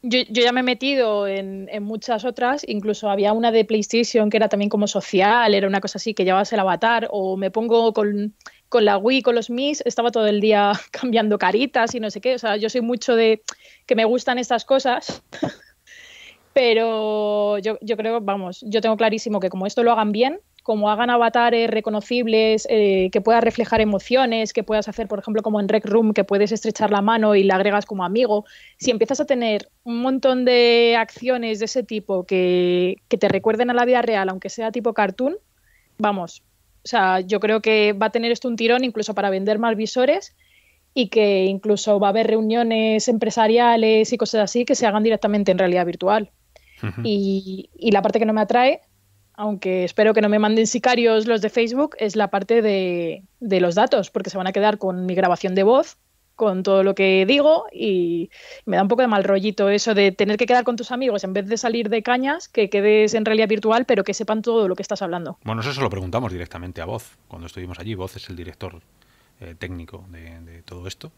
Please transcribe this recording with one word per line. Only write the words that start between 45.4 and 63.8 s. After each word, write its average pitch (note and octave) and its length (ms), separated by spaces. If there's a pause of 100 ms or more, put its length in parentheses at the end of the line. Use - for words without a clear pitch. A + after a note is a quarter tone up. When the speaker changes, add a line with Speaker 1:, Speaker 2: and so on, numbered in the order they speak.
Speaker 1:
en F#3 60
realidad F3+ 280
virtual. F#3 440 (520)
Speaker 2:
Ujú. G#2+ 220
Speaker 1:
Y, G3 760
y - 140
la G3 100
parte G#3+ 160
que A3+ 60
no A3 80
me G#3+ 80
atrae, B3 400 (540)
aunque F#3 500
espero G#3+ 300
que A3 80
no G#3 80
me G#3+ 80
manden A3 280
sicarios A#3 600
los A3+ 160
de G#3 80
Facebook, B3 480
es G#3+ 180
la G3+ 120
parte G3+ 340
de, F#3 600 (180)
de F#3+ 200
los F3 140
datos, G#3+ 360
porque F#3+ 200
se G3 80
van F#3 80
a F#3+ 60
quedar G#3 260
con F#3 280
mi F#3 80
grabación F#3 400
de F#3+ 80
voz, C4 360 (360)
con F#3+ 280
todo G3 200
lo G3 120
que F#3+ 320
digo, D4 440
y F3 600 (340)
me F#3+ 120
da F#3+ 60
un G3 60
poco A#3+ 140
de B3 60
mal G3+ 160
rollito G3 440
eso G#3 260
de G3 160
tener G#3 280
que A#3+ 80
quedar B3 180
con B3 120
tus A#3 140
amigos B3 320
en F#3+ 120
vez G3+ 120
de A3 120
salir A3+ 320
de A3 120
cañas, C4 460
que G3+ 220
quedes G#3+ 420
en A3 140
realidad A3 220
virtual, A3 360